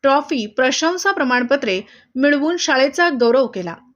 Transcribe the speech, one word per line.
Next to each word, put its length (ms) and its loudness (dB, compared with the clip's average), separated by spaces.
ट्रॉफी, 440 0
प्रशंसा 640 -2
प्रमाणपत्रे 680 0
मिळवून 420 2
शाळेचा 520 0
गौरव 260 4
केला. 280 -8